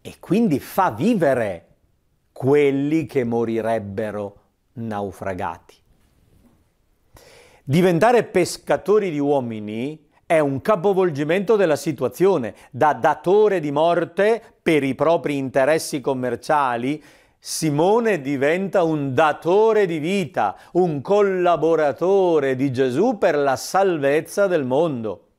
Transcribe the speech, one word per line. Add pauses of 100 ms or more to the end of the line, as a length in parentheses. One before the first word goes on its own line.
e
quindi
fa
vivere (560)
quelli
che
morirebbero (340)
naufragati. (1900)
Diventare
pescatori
di
uomini (160)
è
un
capovolgimento
della
situazione. (160)
Da
datore
di
morte (200)
per
i
propri
interessi
commerciali, (380)
Simone
diventa
un
datore
di
vita, (160)
un
collaboratore
di
Gesù
per
la
salvezza
del
mondo. (120)